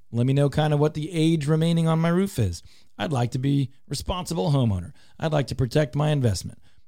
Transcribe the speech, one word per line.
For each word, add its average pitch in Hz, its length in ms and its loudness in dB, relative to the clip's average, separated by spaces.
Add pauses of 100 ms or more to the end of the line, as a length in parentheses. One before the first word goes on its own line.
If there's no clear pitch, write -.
(120)
Let 120 140 0
me 135 80 2
know 143 160 4
kind 151 240 2
of 147 60 2
what 151 160 2
the 151 160 -6
age 160 360 2
remaining 160 400 2
on 160 120 2
my 165 100 2
roof 185 300 0
is. 92 240 -2 (340)
I'd 104 160 -2
like 120 180 0
to 131 80 -4
be 139 300 0 (180)
responsible 180 640 -4
homeowner. 113 400 0 (280)
I'd 156 140 -2
like 143 140 0
to 135 80 -8
protect 143 400 0
my 151 140 0
investment. 127 500 0 (280)